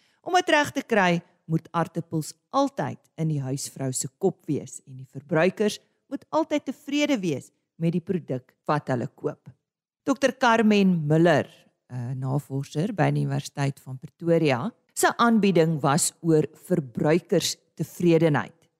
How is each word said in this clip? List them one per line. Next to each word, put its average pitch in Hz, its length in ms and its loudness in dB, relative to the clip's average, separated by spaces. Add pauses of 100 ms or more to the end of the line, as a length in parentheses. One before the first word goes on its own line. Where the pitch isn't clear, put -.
(220)
Om 330 120 -4
dit 359 140 2
reg 294 240 2
te 269 100 -6
kry, 180 400 2 (240)
moet 160 240 -4
aartappels 165 640 -6 (160)
altyd 202 480 -4 (180)
in 160 120 -4
die 147 120 -2
huisvrou 131 520 -8
se - 160 -8 (100)
kop - 280 -4
wees - 400 -6
en 131 100 -20
die 131 100 -18
verbruikers 180 760 -2 (280)
moet - 200 -12
altyd 302 360 -2
tevrede 285 560 -2
wees 175 320 -6 (240)
met 165 160 0
die 175 80 -2
produk 147 540 -6 (120)
wat 147 220 -2
hulle 131 260 -4
koop. - 340 -10 (540)
Dokter 262 340 -2
Carmen 208 680 4
Miller, 156 420 4 (400)
'n 123 300 -8
navorser 139 720 -6
by 156 180 0
die 147 120 -2
Universiteit 139 580 -6
van 131 180 -16
Pretoria, 165 760 0 (240)
se 339 200 0
aanbieding 185 640 4
was 143 400 0
oor 156 320 2
verbruikerstevredenheid. 165 2250 -2